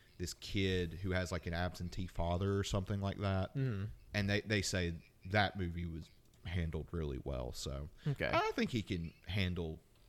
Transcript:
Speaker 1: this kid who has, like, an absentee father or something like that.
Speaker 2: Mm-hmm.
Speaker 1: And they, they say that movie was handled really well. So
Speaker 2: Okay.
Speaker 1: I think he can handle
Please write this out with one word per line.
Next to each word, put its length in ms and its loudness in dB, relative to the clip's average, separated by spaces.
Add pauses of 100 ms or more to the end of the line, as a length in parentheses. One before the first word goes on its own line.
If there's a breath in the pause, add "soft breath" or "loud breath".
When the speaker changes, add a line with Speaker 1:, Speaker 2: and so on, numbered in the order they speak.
(180)
Speaker 1:
this 180 -4
kid 680 2
who 100 0
has, 200 2
like, 160 -4
an 60 -2
absentee 540 -2
father 520 2
or 40 2
something 380 0
like 200 0
that. 360 0
Speaker 2:
Mm-hmm. 280 0 (280)
Speaker 1:
And 160 2
they, 120 4
they 200 2
say 320 2 (380)
that 260 4
movie 280 -2
was 240 -8 (360)
handled 460 -2
really 320 -2
well. 300 -4
So 360 -6 (180 loud breath)
Speaker 2:
Okay. 240 0
Speaker 1:
I 240 2
think 160 0
he 120 2
can 300 -2 (120)
handle 540 0 (300)